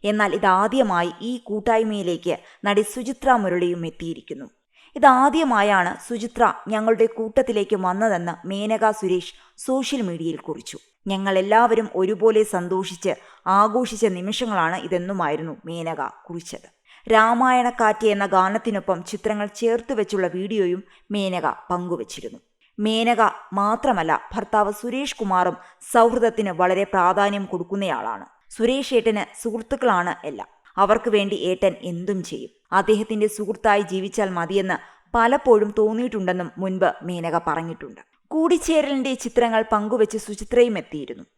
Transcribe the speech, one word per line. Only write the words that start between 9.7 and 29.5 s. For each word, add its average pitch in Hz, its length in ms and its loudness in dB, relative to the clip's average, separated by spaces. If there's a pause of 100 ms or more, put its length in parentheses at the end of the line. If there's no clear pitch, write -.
മീഡിയയിൽ 165 340 -4
കുറിച്ചു. - 400 -12
'ഞങ്ങളെല്ലാവരും 202 1160 0
ഒരുപോലെ 214 480 2
സന്തോഷിച്ച് 180 720 -4 (320)
ആഘോഷിച്ച 214 600 2
നിമിഷങ്ങളാണ് 185 720 -2
ഇതെന്നുമായിരുന്നു 170 880 -4
മേനക 165 380 -8 (260)
കുറിച്ചത്. - 500 -14 (340)
രാമായണക്കാറ്റ് 233 960 4
എന്ന 202 200 2
ഗാനത്തിനൊപ്പം 190 800 0
ചിത്രങ്ങൾ 208 420 -6
ചേർത്ത് 233 460 -2
വെച്ചുള്ള 202 340 -2
വീഡിയോയും 185 580 -2 (260)
മേനക 185 360 -2 (240)
പങ്കുവച്ചിരുന്നു. 175 680 -6 (400)
മേനക 220 520 2 (220)
മാത്രമല്ല, 202 680 0 (140)
ഭർത്താവ് 208 380 0
സുരേഷ് 247 440 -6
കുമാറും 185 400 0 (360)
സൗഹൃദത്തിന് 226 580 2
വളരെ 180 340 0
പ്രാധാന്യം 196 600 2
കൊടുക്കുന്നയാളാണ്. 170 840 -6 (240)
സുരേഷ് 254 440 -2
ഏട്ടന് 220 480 -2
സുഹൃത്തുക്കളാണ് 220 840 -2